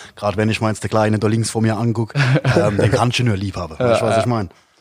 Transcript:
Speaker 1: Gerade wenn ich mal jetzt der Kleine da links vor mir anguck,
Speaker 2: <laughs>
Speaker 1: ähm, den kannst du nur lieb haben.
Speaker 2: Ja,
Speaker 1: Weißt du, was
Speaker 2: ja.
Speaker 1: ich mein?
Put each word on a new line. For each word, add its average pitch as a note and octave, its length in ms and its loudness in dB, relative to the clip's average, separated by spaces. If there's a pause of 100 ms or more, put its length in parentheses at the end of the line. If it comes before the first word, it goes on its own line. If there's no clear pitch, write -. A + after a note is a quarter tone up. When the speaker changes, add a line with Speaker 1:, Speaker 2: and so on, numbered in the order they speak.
(160)
Speaker 1:
Gerade G#2 220 -2
wenn A2 120 2
ich G#2+ 120 -2
mal A2 80 2
jetzt G#2 140 -4
der G#2 80 -6
Kleine G#2+ 260 2
da G#2+ 100 0
links A2 220 0
vor A2 140 -2
mir A2 140 2
anguck, A2+ 360 -2
Speaker 2:
<laughs> C3 420 2
Speaker 1:
ähm, G#2+ 220 2
den G#2 140 2
kannst A#2+ 260 2
du B2+ 60 0
nur A2+ 120 2
lieb F#2+ 220 -4
haben. F2+ 220 -8
Speaker 2:
Ja, B2 100 0
Speaker 1:
Weißt A2+ 140 2
du, - 20 -2
was A2 120 2
Speaker 2:
ja. - 40 4
Speaker 1:
ich A2+ 60 -2
mein? A2 220 -2 (320)